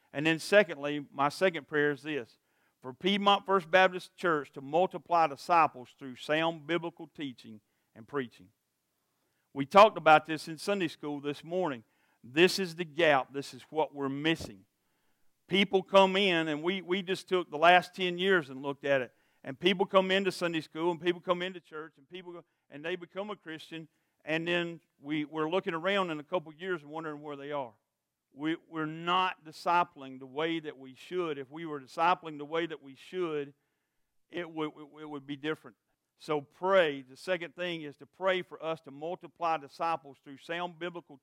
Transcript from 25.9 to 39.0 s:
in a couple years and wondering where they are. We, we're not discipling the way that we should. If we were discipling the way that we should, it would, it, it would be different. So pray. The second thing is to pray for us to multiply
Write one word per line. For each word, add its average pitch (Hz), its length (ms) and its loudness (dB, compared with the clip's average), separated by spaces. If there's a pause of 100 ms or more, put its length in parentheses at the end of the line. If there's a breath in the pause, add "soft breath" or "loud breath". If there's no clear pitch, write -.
in 151 80 -6
a 147 40 -12
couple 160 300 -6
years 170 300 -6
and 147 80 -18
wondering 151 300 -10
where 147 140 -10
they 139 160 -12
are. 135 200 -6 (640)
We, 156 220 -2 (120)
we're 160 160 -4
not 170 580 -2
discipling 156 760 -2
the 131 80 -16
way 160 320 -2
that 147 180 -12
we 131 180 -20
should. 165 440 -6
If 131 100 -12
we 160 160 -12
were 147 140 -8
discipling 165 580 0
the 143 80 -10
way 165 220 -4
that 156 160 -12
we 135 120 -20 (140)
should, 156 440 -4 (760)
it 170 180 -8
would, 156 200 -4
it, 151 340 -14
it 151 80 -14
would 143 160 -12
be 143 100 -8
different. 139 420 -6 (420)
So 151 220 -2
pray. 160 680 2
The 131 80 -20
second 170 380 -6
thing 175 260 -6
is 147 160 -12
to 143 80 -20
pray 185 380 -2
for 147 200 -16
us 160 180 -6
to 135 100 -18
multiply 160 640 -4